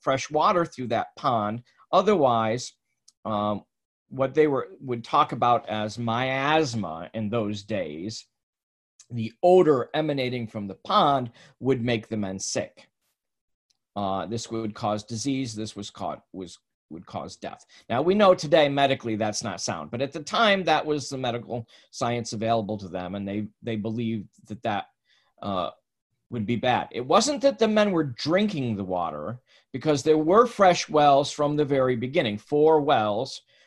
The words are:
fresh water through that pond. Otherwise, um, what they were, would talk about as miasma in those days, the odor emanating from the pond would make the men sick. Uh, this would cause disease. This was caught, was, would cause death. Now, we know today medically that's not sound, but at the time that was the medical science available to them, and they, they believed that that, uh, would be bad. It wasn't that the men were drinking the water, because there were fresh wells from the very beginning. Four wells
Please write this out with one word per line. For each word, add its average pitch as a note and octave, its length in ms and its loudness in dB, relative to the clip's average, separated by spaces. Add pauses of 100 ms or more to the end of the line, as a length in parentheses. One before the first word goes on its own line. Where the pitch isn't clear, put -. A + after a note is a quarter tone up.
fresh C3+ 300 -2
water F3 340 2
through B2+ 240 -8
that A2 280 -2
pond. A2+ 460 -2 (300)
Otherwise, B2+ 800 2 (540)
um, G#2 360 -2 (460)
what C3 240 -4
they D3+ 140 4
were, C3+ 220 -2 (120)
would A#2+ 240 -6
talk D3 280 0
about A#2+ 360 2
as G#2+ 300 -4
miasma A#2+ 1120 -2
in A2 160 -4
those G#2 340 -2
days, F#2+ 640 -8 (840)
the A#2 220 -6 (100)
odor E3+ 500 6
emanating C3+ 540 -2
from G#2+ 200 -10
the F#2+ 100 -10
pond C#3+ 540 2 (300)
would B2 220 0
make A#2 260 -2
the A2 80 -6
men G2 220 -6
sick. - 500 -8 (1080)
Uh, F#2+ 300 -4
this A2+ 220 -8
would A2+ 280 -6
cause G#2+ 260 -4
disease. B2 540 -6
This G#2+ 180 -10
was G#2 160 -12
caught, D#2+ 320 -10 (100)
was, F2+ 260 -14 (300)
would E2 160 -16
cause - 300 -12
death. - 320 -14 (240)
Now, A#2 100 0
we F3 140 2
know G3+ 180 8
today D#3+ 360 4
medically C3+ 480 0
that's G#2+ 260 -2
not G2+ 180 -8
sound, E2 300 -8
but A#2+ 100 -8
at C3+ 120 -4
the E3 100 -10
time G#3 420 2
that D#3 220 2
was D3+ 220 -4
the C3+ 100 -8
medical A#2+ 480 -4 (240)
science A#2+ 420 -4
available A2 460 0
to G2 80 -10
them, F2+ 300 -8
and G2+ 100 -6
they, G#2 220 -4 (120)
they A#2 140 -6
believed A2 540 -4 (180)
that - 160 -14
that, G#2 240 -4 (560)
uh, F#2 280 -4 (600)
would A2+ 160 -6
be A#2+ 100 0
bad. A#2+ 360 0
It B2 140 -6
wasn't G#3+ 340 2
that C4+ 180 2
the A3+ 80 4
men G#3+ 240 2
were E3 140 0
drinking D3 720 -2
the G2 80 -6
water, F2 560 -6 (320)
because C#3+ 300 0
there D#3 160 4
were F#3 280 6
fresh F#3+ 420 4
wells C#3+ 440 4
from D3 240 0
the D3 80 2
very C3 320 2
beginning. B2+ 420 -2
Four D3+ 440 4
wells A#2+ 600 0 (240)